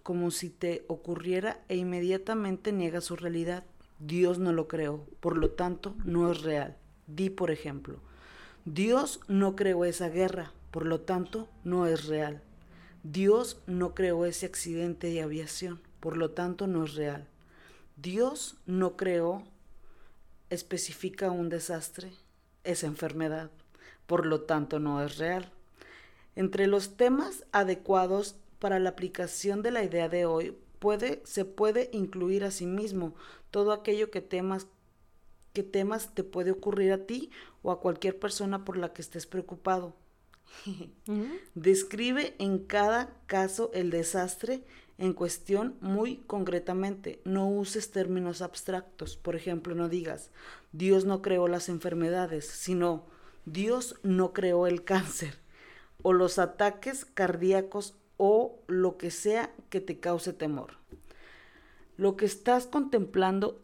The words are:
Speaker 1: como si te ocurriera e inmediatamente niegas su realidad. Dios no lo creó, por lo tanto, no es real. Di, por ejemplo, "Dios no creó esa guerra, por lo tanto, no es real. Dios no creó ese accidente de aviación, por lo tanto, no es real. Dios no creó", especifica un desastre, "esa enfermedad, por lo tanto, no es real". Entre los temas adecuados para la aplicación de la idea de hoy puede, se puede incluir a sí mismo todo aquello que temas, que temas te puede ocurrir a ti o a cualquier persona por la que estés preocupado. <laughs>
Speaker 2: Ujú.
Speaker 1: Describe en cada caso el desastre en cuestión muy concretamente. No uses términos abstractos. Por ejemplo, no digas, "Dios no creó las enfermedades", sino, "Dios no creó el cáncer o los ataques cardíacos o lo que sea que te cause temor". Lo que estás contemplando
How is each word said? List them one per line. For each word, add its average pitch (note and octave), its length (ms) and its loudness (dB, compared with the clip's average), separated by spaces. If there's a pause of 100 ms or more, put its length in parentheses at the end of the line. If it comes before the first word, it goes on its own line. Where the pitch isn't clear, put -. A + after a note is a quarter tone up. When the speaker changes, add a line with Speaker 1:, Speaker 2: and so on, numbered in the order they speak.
Speaker 1:
como F3 280 0
si F3 200 -6
te E3+ 380 -4
ocurriera F3 800 -4
e F#3+ 80 0
inmediatamente F#3 960 0
niegas E3+ 320 -2
su E3+ 120 -6
realidad. E3+ 480 -4 (340)
Dios F3 400 2
no F3+ 140 4
lo D#3+ 160 2
creó, D3+ 380 -4 (140)
por E3+ 160 0
lo D#3 140 4
tanto, F3+ 440 -4 (100)
no E3+ 280 2
es D#3 100 -4
real. D3 340 -2 (320)
Di, E3+ 220 -2
por F#3+ 200 -2
ejemplo, C#3 480 -6 (680)
"Dios A3+ 640 2
no G3 280 4
creó F#3 280 4
esa F3 240 0
guerra, F3+ 440 0 (180)
por D#3+ 160 -4
lo E3 140 0
tanto, F#3 480 -2 (160)
no F3 220 2
es D#3+ 200 0
real. D3+ 360 -2 (600)
Dios G3 640 4
no F3+ 280 -2
creó E3+ 300 2
ese F3 220 -2
accidente E3+ 640 -4
de E3 140 -2
aviación, D#3+ 580 -6 (200)
por D#3+ 160 -6
lo D#3+ 140 0
tanto, F3 360 -4
no E3+ 180 0
es D3 100 -6
real. D3 340 -4 (680)
Dios A3 600 -2 (100)
no F#3 300 0
creó", F3+ 480 0 (1040)
especifica F#3 840 -4
un F3 200 -2
desastre, E3+ 640 -6 (520)
"esa E3+ 220 -2
enfermedad, D#3 640 -4 (560)
por E3+ 180 2
lo D#3 180 2
tanto, D3+ 360 0
no C#3+ 260 0
es C#3+ 140 -6
real". F3+ 340 -4 (840)
Entre F#3+ 320 2
los G3 320 2
temas C4+ 540 2
adecuados F#3+ 840 2 (220)
para G3 200 0
la F#3 120 2
aplicación F#3 720 -4
de A#3 80 0
la A#3+ 140 0
idea E3 260 0
de F3 160 2
hoy E3 280 0 (260)
puede, G#3+ 440 0
se F#3+ 220 -2
puede G#3+ 480 2
incluir F#3+ 500 0
a G3 60 -2
sí F3+ 160 -6
mismo F#3+ 480 -4 (360)
todo G3+ 220 2
aquello G#3 380 0
que F#3+ 100 -4
temas, F#3+ 460 -4 (880)
que G3+ 80 -2
temas G3 520 -2
te F#3+ 100 -2
puede F3+ 260 -2
ocurrir F#3+ 420 2
a F#3+ 140 0
ti B3+ 240 -6 (320)
o - 80 -2
a F3+ 100 -2
cualquier F#3+ 380 0
persona G3 480 -4
por F#3 100 -6
la F3 160 -4
que - 80 -16
estés D#3+ 260 -12
preocupado. F3+ 720 -4 (720)
<laughs> - 0 - (420)
Speaker 2:
Ujú. G#3 180 -2 (280)
Speaker 1:
Describe G#3 840 2
en G3 200 0
cada G#3+ 560 2 (120)
caso F#3+ 460 0
el F3+ 180 0
desastre F#3 720 -2 (360)
en F#3 160 0
cuestión G3 680 -2
muy G#3+ 460 0
concretamente. F#3 1000 -2
No F#3+ 240 2
uses G3+ 440 -2
términos F3+ 500 -2
abstractos. F3+ 760 -8
Por E3+ 200 -4
ejemplo, E3+ 380 -4
no E3+ 140 0
digas, E3 420 -4 (420)
"Dios F#3+ 340 6
no F#3+ 160 2
creó F3+ 260 4
las F3 220 0
enfermedades", E3+ 760 0
sino, F3 600 0 (400)
"Dios A3 560 0
no F#3 320 4
creó F3+ 320 4
el F3 180 2
cáncer D#3+ 540 0 (640)
o F#3 100 6
los F3+ 260 6
ataques G3+ 640 0
cardíacos F#3+ 920 0 (240)
o G#3+ 500 4
lo F3+ 300 2
que F3 120 -6
sea G#3+ 400 0 (200)
que F#3+ 100 -2
te F3+ 180 -8
cause F3 340 -2
temor". D3 420 -6 (1200)
Lo G3 200 4
que G#3 100 2
estás B3 400 2
contemplando G3+ 960 2